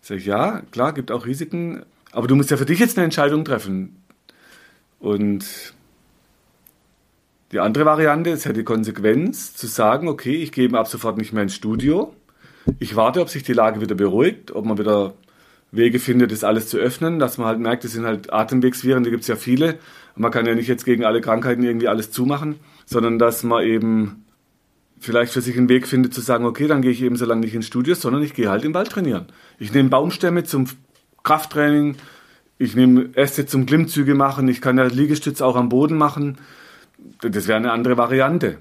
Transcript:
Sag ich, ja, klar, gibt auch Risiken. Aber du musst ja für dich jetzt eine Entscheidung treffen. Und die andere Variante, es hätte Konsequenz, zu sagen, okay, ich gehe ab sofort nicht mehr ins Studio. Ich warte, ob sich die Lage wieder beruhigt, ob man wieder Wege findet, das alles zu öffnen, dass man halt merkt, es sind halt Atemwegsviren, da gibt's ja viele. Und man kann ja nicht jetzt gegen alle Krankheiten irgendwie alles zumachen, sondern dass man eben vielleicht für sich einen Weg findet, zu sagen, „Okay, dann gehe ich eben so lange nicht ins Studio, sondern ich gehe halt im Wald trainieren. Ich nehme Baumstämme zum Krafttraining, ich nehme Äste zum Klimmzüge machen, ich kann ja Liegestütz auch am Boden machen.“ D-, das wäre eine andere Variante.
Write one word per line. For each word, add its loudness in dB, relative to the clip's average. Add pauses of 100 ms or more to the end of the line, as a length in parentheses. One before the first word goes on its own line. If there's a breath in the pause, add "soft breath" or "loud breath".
Sag -10
ich, -10
ja, -2 (100)
klar, -2
gibt -8
auch -6
Risiken. -8 (280)
Aber -4
du 4
musst 4
ja 2
für 0
dich 0
jetzt 2
eine 2
Entscheidung 0
treffen. -6 (1000 soft breath)
Und -2 (2000)
die -4
andere 0
Variante, 2
es -4
hätte -4
Konsequenz, 0
zu -12
sagen, 0
okay, -4
ich -6
gehe 0
ab 0
sofort -6
nicht -8
mehr 0
ins -4
Studio. -2 (640 loud breath)
Ich -6
warte, 2
ob 0
sich -10
die -4
Lage 2
wieder -4
beruhigt, 0
ob -8
man -2
wieder 0 (600 soft breath)
Wege 0
findet, 2
das -8
alles 0
zu -4
öffnen, -2
dass -2
man -4
halt -2
merkt, -4
es -10
sind -8
halt -6
Atemwegsviren, 0
da -2
gibt's -4
ja -2
viele. 0 (400 loud breath)
Und -6
man 2
kann 0
ja 2
nicht -2
jetzt -2
gegen 2
alle 2
Krankheiten 0
irgendwie 0
alles -2
zumachen, -2 (280 soft breath)
sondern 0
dass 2
man 2
eben 0 (760)
vielleicht 0
für -2
sich -4
einen 4
Weg 4
findet, 2
zu -8
sagen, 0
„Okay, -2
dann 2
gehe 2
ich -2
eben 0
so -2
lange 0
nicht -4
ins -4
Studio, 0
sondern -2
ich -4
gehe 0
halt 0
im -2
Wald -2
trainieren. -4 (320 soft breath)
Ich -10
nehme 6
Baumstämme 2
zum 0 (560)
Krafttraining, 0 (600 loud breath)
ich -2
nehme 6
Äste 0
zum 0
Klimmzüge 2
machen, 2
ich 0
kann 4
ja 6
Liegestütz 0
auch 4
am 2
Boden 2
machen.“ -2 (840 loud breath)
D-, -2
das -4
wäre 2
eine 0
andere 0
Variante. 2